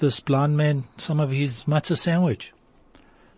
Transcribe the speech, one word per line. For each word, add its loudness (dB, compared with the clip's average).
this 0
blind 2
man 0
some -2
of 0
his -4
matzah 0
sandwich. 0